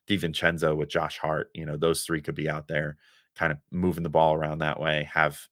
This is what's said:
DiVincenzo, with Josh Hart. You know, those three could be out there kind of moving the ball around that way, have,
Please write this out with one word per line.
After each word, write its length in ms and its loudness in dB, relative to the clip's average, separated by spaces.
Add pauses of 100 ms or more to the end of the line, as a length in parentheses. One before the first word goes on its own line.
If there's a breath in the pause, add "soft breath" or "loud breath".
DiVincenzo, 680 2
with 140 -2
Josh 280 -2
Hart. 360 -2
You 120 -8
know, 120 -6
those 260 2
three 180 -2
could 140 -6
be 140 -2
out 180 -6
there 300 -4 (380 soft breath)
kind 160 0
of 60 -4 (140)
moving 320 0
the 60 -4
ball 260 6
around 240 -2
that 200 0
way, 320 0
have, 280 2 (120)